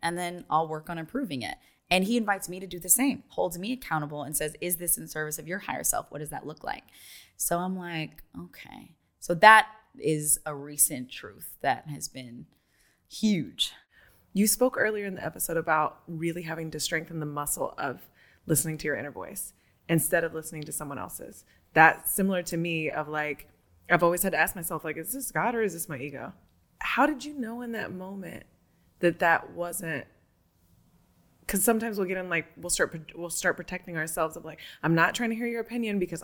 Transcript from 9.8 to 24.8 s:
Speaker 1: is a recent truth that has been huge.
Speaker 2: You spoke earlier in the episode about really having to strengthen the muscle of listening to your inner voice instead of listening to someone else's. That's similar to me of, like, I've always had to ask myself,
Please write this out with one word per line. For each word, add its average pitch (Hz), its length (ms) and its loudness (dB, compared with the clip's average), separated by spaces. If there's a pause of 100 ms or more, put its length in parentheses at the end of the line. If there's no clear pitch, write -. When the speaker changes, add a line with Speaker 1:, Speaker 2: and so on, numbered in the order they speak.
Speaker 1:
is 151 480 0
a 151 100 -6
recent 143 540 -2
truth - 520 -16
that 131 260 0
has 151 200 -8
been 127 380 -14 (640)
huge. 180 640 0 (600)
Speaker 2:
You 202 140 4
spoke 254 300 4
earlier 214 280 0
in 190 100 -6
the - 100 -8
episode 165 320 -4
about 156 500 2
really 165 360 -4
having 160 280 -6
to 156 80 -8
strengthen 160 400 -4
the 151 60 -4
muscle 147 520 -4
of - 300 -6 (380)
listening 160 320 0
to 151 100 -6
your 147 80 0
inner 123 160 -8
voice - 400 -10 (380)
instead 165 340 4
of 160 100 -4
listening 156 300 -8
to 151 80 -10
someone 143 260 -6
else's. - 460 -12 (300)
That's - 380 8
similar 190 320 2
to 175 120 -4
me 165 340 0
of, 151 200 -4
like, 151 400 -4 (400)
I've 175 140 6
always 175 200 4
had 196 80 0
to 156 80 -2
ask 165 160 2
myself, 170 300 -6